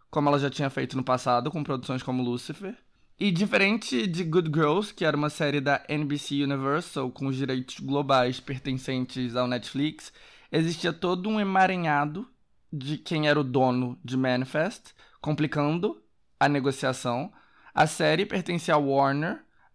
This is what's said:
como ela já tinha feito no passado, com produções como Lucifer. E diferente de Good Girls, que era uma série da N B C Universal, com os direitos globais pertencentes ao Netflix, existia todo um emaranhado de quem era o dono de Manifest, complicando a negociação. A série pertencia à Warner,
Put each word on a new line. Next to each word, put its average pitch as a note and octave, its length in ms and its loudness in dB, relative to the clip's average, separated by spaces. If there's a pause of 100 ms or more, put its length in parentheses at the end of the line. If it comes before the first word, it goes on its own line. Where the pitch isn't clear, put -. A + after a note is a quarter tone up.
(100)
como D3 180 2
ela C#3+ 100 6
já C#3 120 0
tinha C#3 180 -2
feito C3 260 -4
no C3 80 -2
passado, B2+ 480 0
com D3+ 140 -4
produções C3 380 -4
como B2+ 200 -2
Lucifer. D#3 540 -6 (420)
E G3+ 120 2
diferente G#3 760 0
de F3 180 -2
Good D#3+ 280 2
Girls, D#3+ 400 2
que F3 140 -2
era D3 100 2
uma D3 140 0
série D3 280 -2
da C#3 300 0
N D3+ 160 -2
B C#3+ 140 -2
C C#3+ 240 -2
Universal, C#3 680 -2
com C3+ 180 -6
os C3 80 -2
direitos C3 440 -4
globais C3+ 580 2
pertencentes B2+ 1000 -4
ao B2 100 2
Netflix, C3+ 680 -4 (380)
existia E3 420 0
todo F3+ 380 -2
um G#3+ 100 0
emaranhado F#3 880 2 (420)
de C#3+ 280 -6
quem D#3 280 -2
era D3 140 6
o C#3+ 40 2
dono B2+ 600 2
de A#2+ 100 -6
Manifest, C3 760 0 (260)
complicando D3+ 840 0 (360)
a C#3+ 80 6
negociação. C3 880 0 (420)
A D#3 120 6
série D#3+ 400 2
pertencia F3 480 0
à D3+ 40 6
Warner, C#3 640 2 (320)